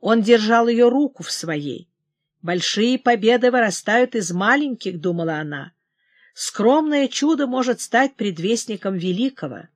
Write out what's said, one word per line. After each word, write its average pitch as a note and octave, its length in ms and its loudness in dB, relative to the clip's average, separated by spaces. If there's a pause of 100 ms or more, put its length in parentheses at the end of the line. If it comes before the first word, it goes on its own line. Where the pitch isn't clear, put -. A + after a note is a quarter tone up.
Он A3 220 2
держал A#3 440 4
ее A#3+ 240 4
руку C4+ 320 -2
в - 80 -12
своей. D3+ 580 -8 (540)
«Большие G3+ 560 -2
победы A#3+ 520 2
вырастают A#3+ 640 0
из F3+ 180 -4
маленьких», — G#3+ 680 -2
думала E3 360 -4
она. D3 360 -10 (600)
«Скромное C#4+ 760 0
чудо C#4+ 380 0
может B3 340 -2
стать C4+ 360 0
предвестником G3 800 -4
великого». F3+ 800 -6